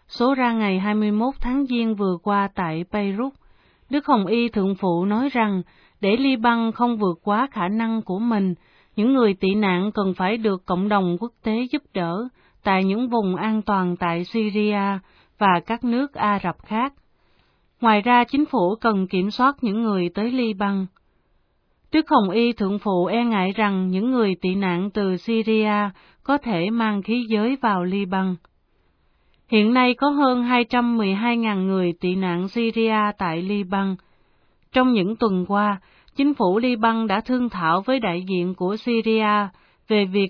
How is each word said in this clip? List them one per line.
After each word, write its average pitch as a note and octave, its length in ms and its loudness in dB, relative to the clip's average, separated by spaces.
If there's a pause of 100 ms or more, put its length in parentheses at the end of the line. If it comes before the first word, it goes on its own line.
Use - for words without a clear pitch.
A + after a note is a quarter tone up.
số B3+ 260 0
ra B3 180 0
ngày G#3 260 0
hai G#3 160 0
mươi G#3+ 180 0
mốt A#3 280 0
tháng C4 260 0
Giêng A#3 280 0
vừa G3 280 0
qua G3+ 320 0
tại E3 380 -4
Beirut, G#3 400 -4 (580)
Đức C#4+ 160 -2
Hồng A3+ 200 2
Y A#3 220 2
Thượng G3 260 0
phụ F3+ 300 0
nói G#3+ 280 0
rằng, G#3 300 0 (380)
để G3+ 160 2
Liban A#3 560 0
không A#3+ 240 -2
vượt G3 260 0
quá A3 280 0
khả F3+ 180 -4
năng A3+ 340 -2
của F#3 160 -4
mình, G#3 360 0 (420)
những A3 180 2
người A3+ 200 4
tị F#3+ 200 0
nạn G3+ 400 0
cần F#3+ 200 0
phải F#3+ 220 -2
được G#3+ 300 -2
cộng F#3 220 -2
đồng F#3+ 320 0
quốc A#3 120 -8 (100)
tế A3+ 280 -2
giúp D4+ 120 -4 (120)
đỡ F#3 340 -4 (360)
tại F#3+ 200 2
những G#3+ 240 0
vùng G#3 280 0
an G#3+ 260 -2
toàn F#3 340 0
tại F3 280 -2
Syria G#3 720 0 (400)
và F#3 280 4
các A#3 180 -6
nước B3 300 -2
Ả G#3 280 0
Rập E3+ 140 -4 (100)
khác. A#3+ 260 -4 (880)
Ngoài G#3+ 220 4
ra, A#3+ 220 4
chính G3+ 220 0
phủ G3 340 2
cần G3 260 2
kiểm F#3 240 -2
soát C4 300 0
những A3 220 -2
người G3 320 0
tới G#3+ 160 -2
Liban. G#3 560 -2 (1080)
Đức D#4 160 2
Hồng A3 220 4
Y A#3 220 2
Thượng G3+ 260 -2
phụ F#3 280 0
e A#3 180 0
ngại G3 320 0
rằng G3 320 0
những F#3+ 220 0
người A3+ 300 2
tị F#3 140 -2
nạn F#3+ 360 -2
từ F#3+ 260 -2
Syria G#3+ 760 0 (320)
có C#4 160 0
thể F#3+ 320 -2
mang A3 320 -2
khí A#3 260 -2
giới A3 280 0
vào G3+ 280 0
Liban. F#3+ 500 -2 (1120)
Hiện A3 260 4
nay B3+ 200 4
có C#4 140 0
hơn C4+ 340 2
hai A#3+ 220 2
trăm A#3+ 320 0
mười G3 180 2
hai A#3 220 0
ngàn G#3 300 0
người F#3+ 340 0
tị F3+ 140 0
nạn F#3 340 -2
Syria A3+ 500 0 (200)
tại E3+ 240 -4
Liban. G3 540 -2 (760)
Trong B3+ 200 4
những G#3+ 240 0
tuần F#3+ 320 0
qua, G3+ 320 0 (360)
chính C#4+ 180 2
phủ G3 240 2
Liban A3+ 480 0
đã G3+ 140 0
thương B3 280 -2
thảo F3 320 0
với B3+ 200 0
đại F#3 280 -4
diện F3+ 260 0
của F#3 220 -2
Syria A3 720 0 (400)
về G#3 160 4
việc F#3+ 260 0